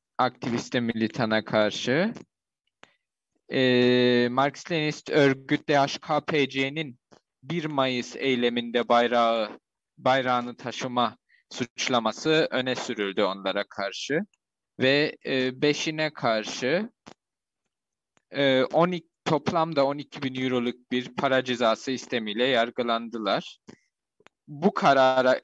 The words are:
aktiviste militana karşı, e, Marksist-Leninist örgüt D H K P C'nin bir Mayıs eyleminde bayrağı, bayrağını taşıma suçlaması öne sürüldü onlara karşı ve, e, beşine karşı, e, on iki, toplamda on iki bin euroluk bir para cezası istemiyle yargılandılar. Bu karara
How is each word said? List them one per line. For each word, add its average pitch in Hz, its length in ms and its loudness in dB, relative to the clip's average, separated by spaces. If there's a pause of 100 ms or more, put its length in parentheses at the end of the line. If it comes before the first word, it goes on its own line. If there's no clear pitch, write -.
(180)
aktiviste 123 640 -2
militana 110 640 0
karşı, 123 720 0 (1300)
e, 131 120 -2 (720)
Marksist-Leninist 151 800 -4
örgüt 139 560 2
D 143 100 4
H 135 200 0
K 151 220 -2
P 143 280 0
C'nin 135 500 -6 (440)
bir 151 220 -6
Mayıs 131 520 -2
eyleminde 120 720 0
bayrağı, 117 720 2 (380)
bayrağını 123 580 0
taşıma 123 640 -4 (320)
suçlaması 127 1000 -2
öne 127 240 -2
sürüldü 104 480 -2
onlara 98 460 -2
karşı 101 520 -6 (600)
ve, 139 360 2 (100)
e, 131 360 -4
beşine 156 500 -2
karşı, 127 800 -2 (1400)
e, 135 340 2
on 175 280 2
iki, 170 160 -8 (180)
toplamda 160 600 0
on 143 120 -4
iki 147 240 -12
bin 127 200 -4
euroluk 123 480 -2
bir 123 240 -4
para 131 300 2
cezası 120 460 0
istemiyle 113 540 -4
yargılandılar. 117 1160 -2 (920)
Bu 151 260 2
karara 131 680 4